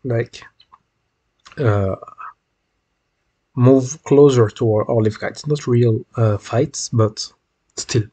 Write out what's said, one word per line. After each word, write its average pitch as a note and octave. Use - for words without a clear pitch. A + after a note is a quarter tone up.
like, A#2
uh, G2+
move C3
closer C3+
to -
Or-, G#2+
Orlivka. G#2+
It's -
not D3
real, A#2+
uh, G#2+
fights, -
but G#2+
still -